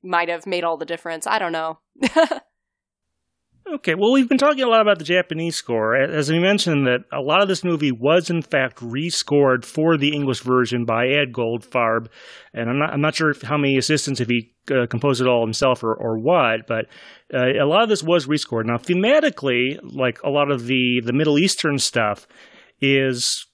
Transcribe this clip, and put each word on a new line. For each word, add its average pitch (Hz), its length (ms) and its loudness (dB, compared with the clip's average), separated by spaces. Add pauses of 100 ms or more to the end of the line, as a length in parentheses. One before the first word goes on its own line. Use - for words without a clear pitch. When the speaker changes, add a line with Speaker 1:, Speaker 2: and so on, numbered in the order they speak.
Speaker 1:
might 175 280 -2
have 170 180 -6
made 180 160 -2
all 165 140 -2
the 151 80 -10
difference. 165 420 -8
I 214 120 0
don't 175 120 -4
know. 160 280 -6 (220)
<laughs> - 100 0 (1600)
Speaker 2:
Okay, 170 200 -2
well, 208 160 2
we've 262 180 4
been 269 80 2
talking 277 260 2
a 240 40 0
lot 226 140 4
about 208 180 4
the 156 40 -10
Japanese 165 520 -2
score. 113 400 0
A-, 135 120 2
as 151 220 -2
we 160 80 2
mentioned, 175 480 2
that 123 260 0
a 143 100 -4
lot 156 200 2
of 202 60 2
this 185 160 -2
movie 151 280 0
was, 147 380 2
in 170 140 -2
fact, 131 340 -2
rescored 135 880 0
for 160 320 0
the 143 160 0
English 139 280 -2
version 123 440 0
by 117 220 0
Ed 135 260 0
Goldfarb. 113 720 -2 (460)
And 117 160 -4
I'm 127 80 -2
not, 151 160 -2
I'm 143 80 -2
not 156 140 0
sure 156 160 0
if, - 100 -8
how 143 160 -4
many 139 200 2
assistants, 135 440 -2
if 113 60 -2
he, 120 260 -2 (160)
uh, 131 180 2
composed 127 340 0
it 127 60 2
all 120 160 4
himself 120 400 0
or, 110 120 -2
or 113 240 -4
what, 120 480 0
but, 110 180 -4 (480)
uh, 127 260 2
a 139 60 2
lot 175 160 4
of 226 80 0
this 190 140 0
was 160 240 2
rescored. 120 380 -2
Now, 117 120 -2
thematically, 175 1040 0
like, 127 420 -4
a 143 60 -2
lot 143 220 0
of 120 160 -4
the, 123 360 0
the 120 100 -2
Middle 147 260 2
Eastern 160 400 0
stuff 107 480 -2 (520)
is 135 760 0